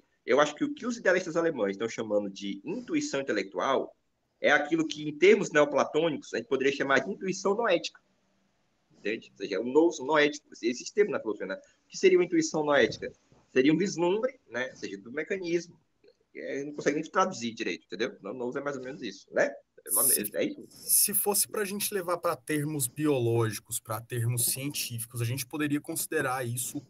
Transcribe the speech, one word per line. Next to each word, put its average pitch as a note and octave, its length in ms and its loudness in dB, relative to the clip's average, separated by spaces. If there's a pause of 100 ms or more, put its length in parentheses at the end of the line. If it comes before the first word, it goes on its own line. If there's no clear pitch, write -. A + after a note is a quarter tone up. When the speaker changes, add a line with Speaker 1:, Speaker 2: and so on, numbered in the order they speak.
(260)
Speaker 1:
eu C3 140 4
acho D3 160 4
que - 80 -2
o D3 100 -2
que - 120 -10
os A#3+ 120 -2
idealistas F3+ 380 2
alemães D3+ 360 2
estão A2 180 -2
chamando G#2 400 -2
de G2 340 -8
intuição D#3 560 -4
intelectual A2 760 -2 (440)
é - 120 4
aquilo D#3 360 2
que, D3 220 -8
em D3+ 80 -10
termos G3 340 6
neoplatônicos, D3 840 2
a G#2 40 -2
gente A#2+ 100 -4
poderia C3+ 240 2
chamar C#3 280 2
de F#3+ 100 -4
intuição G3 460 -2
noética. G#3+ 440 -2 (960)
Entende? - 340 -6
Ou - 60 -20
seja, F#2+ 180 -4
é F#2 40 0
um A#2+ 120 -4
nous E3 280 4
noético. D3 480 2 (140)
Esse - 320 -4
termo G#3 180 2
na A#2 80 -2
filosofia, G2+ 280 -6
né? F#2+ 80 -6
O - 340 -20
que - 80 -14
seria F3+ 200 6
uma F3 80 6
intuição D#3+ 380 0
noética? C#3 480 2 (400)
Seria C#3 220 4
um E3 40 2
vislumbre, F#3 680 -2
né? B2 220 -6
Ou - 80 -18
seja, G2+ 220 -10
do G#2+ 120 -16
mecanismo, E3+ 680 -4 (580)
É, C#3 280 -8
não D3 100 -10
consegue D3 260 0
nem D#3+ 120 -8
traduzir A#2+ 420 0
direito, G#2 320 -6
entendeu? G2+ 360 -6
Não, G2 120 -10
nous B2+ 220 -6
é C3+ 60 -4
mais C#3 160 -6
ou B2+ 60 -10
menos C#3 180 -12
isso, - 320 -12
né? - 180 2 (340)
É - 60 -14
uma-, A#2 120 2
Speaker 2:
Se, - 320 2
Speaker 1:
é G#2 100 0
isso. - 240 -8
Speaker 2:
se - 440 0
fosse - 340 0
pra G#3+ 180 -4
gente G3+ 280 -4
levar F3 240 -2
pra E3+ 180 0
termos D3+ 520 -2
biológicos, A#2 920 0
pra G#2+ 220 -6
termos A#2+ 440 -2
científicos, B2 760 -6
a A#2 40 0
gente C3 200 -4
poderia D3 360 -2
considerar C#3 680 -4
isso B2 320 -6 (100)